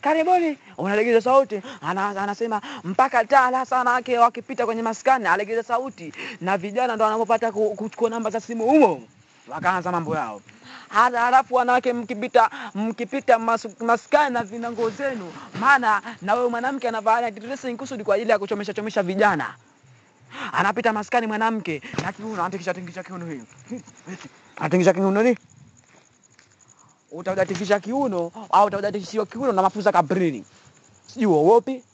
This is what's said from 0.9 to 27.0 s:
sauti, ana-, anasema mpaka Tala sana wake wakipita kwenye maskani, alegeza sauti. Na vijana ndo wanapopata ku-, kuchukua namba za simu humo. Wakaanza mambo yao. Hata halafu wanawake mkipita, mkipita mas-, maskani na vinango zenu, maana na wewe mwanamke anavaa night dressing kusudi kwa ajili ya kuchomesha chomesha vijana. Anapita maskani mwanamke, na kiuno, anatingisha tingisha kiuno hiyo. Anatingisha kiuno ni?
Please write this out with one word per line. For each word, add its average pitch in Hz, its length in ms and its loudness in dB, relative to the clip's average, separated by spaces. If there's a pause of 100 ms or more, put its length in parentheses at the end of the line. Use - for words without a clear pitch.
sauti, 240 400 2 (200)
ana-, 190 420 -2
anasema 208 380 -4 (220)
mpaka 233 420 2
Tala 254 400 4
sana 254 260 0
wake 247 260 0
wakipita 233 480 2
kwenye 226 160 -4
maskani, 226 460 0
alegeza 208 360 0
sauti. 233 500 -6 (280)
Na 190 160 0
vijana 220 380 -2
ndo 214 100 2
wanapopata 220 460 0
ku-, 208 240 -2
kuchukua 220 340 -4
namba 226 200 -4
za 208 100 -4
simu 226 260 -6
humo. 226 360 4 (460)
Wakaanza 175 440 -2
mambo 165 240 -2
yao. 110 260 -6 (480)
Hata 240 300 2
halafu 247 360 2
wanawake 247 380 2
mkipita, 233 560 2 (260)
mkipita 226 640 0
mas-, 226 480 -4
maskani 247 480 2
na 233 100 -4
vinango 233 460 -6
zenu, 226 420 -8 (280)
maana 233 420 4 (200)
na 202 120 0
wewe 247 160 2
mwanamke 240 400 -4
anavaa 220 320 2
night 220 180 -4
dressing 247 380 -8
kusudi 254 260 -10
kwa 202 120 2
ajili 220 160 0
ya 214 80 4
kuchomesha 202 340 -4
chomesha 214 300 -2
vijana. 180 520 0 (1000)
Anapita 208 400 0
maskani 220 340 -2
mwanamke, 214 540 -2 (220)
na 180 80 -6
kiuno, 208 300 -8
anatingisha 180 320 -4
tingisha 180 300 -12
kiuno 175 220 -12
hiyo. 147 180 -10 (1120)
Anatingisha 175 360 4
kiuno 190 300 2
ni? 240 140 4 (1700)